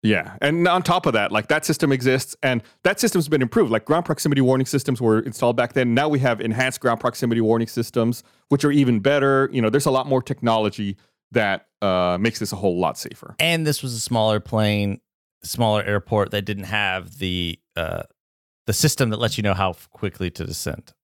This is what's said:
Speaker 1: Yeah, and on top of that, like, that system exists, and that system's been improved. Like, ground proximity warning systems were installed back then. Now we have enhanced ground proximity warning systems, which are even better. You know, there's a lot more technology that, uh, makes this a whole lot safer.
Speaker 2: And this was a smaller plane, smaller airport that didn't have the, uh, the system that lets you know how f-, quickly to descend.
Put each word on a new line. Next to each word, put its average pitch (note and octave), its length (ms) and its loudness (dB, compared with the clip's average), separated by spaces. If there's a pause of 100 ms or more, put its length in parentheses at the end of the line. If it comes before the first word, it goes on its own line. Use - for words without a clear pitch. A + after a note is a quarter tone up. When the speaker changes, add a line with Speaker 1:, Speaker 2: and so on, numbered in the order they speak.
Speaker 1:
Yeah, G2 380 0
and E3 280 2
on F3+ 140 2
top F3 240 0
of C#3+ 80 2
that, G#2 180 0
like, G#2+ 160 -2
that D3+ 160 0
system D3+ 280 0
exists, C3 500 0
and B2+ 200 0 (220)
that G3 160 2
system's F3+ 280 0
been D3+ 140 2
improved. B2+ 300 2
Like, A2 120 0
ground E3 200 0
proximity C#3+ 360 0
warning C3 260 4
systems C3+ 340 -2
were A2 200 4
installed A#2 360 -2
back A#2+ 160 -2
then. B2 220 2
Now C#3+ 140 2
we D3 120 2
have A#2+ 200 2
enhanced B2+ 400 -2
ground A#2 200 0
proximity A#2+ 400 0
warning A2+ 280 2
systems, A#2+ 540 -2 (260)
which C#3 160 2
are D3 80 4
even B2+ 280 4
better. C3+ 520 2
You C3 100 0
know, A2 80 2
there's C#3 160 2
a D#3 40 2
lot C3 180 0
more C3 140 2
technology A2 760 -2 (360)
that, G#2 340 -2 (160)
uh, F2+ 380 2
makes A2+ 180 -2
this G#2+ 140 -6
a G2+ 40 -8
whole F#2 220 -2
lot F2 200 -2
safer. - 420 -16
Speaker 2:
And D#3+ 260 0
this D3+ 160 -2
was B2+ 120 -8
a A#2 60 -8
smaller A2 400 0
plane, G#2 600 -2 (420)
smaller G#2+ 400 0
airport G2+ 500 -2
that G2+ 120 -4
didn't G2+ 200 -8
have F#2+ 540 -4
the, F2+ 400 -4 (180)
uh, D#2 260 -6 (640)
the A2 60 -2
system C3 380 0
that G#2+ 80 -4
lets A2+ 180 -2
you A2 60 -4
know G2+ 120 0
how F#2+ 160 0
f-, - 200 -16
quickly F#2 420 -6
to - 120 -10
descend. - 480 -10 (120)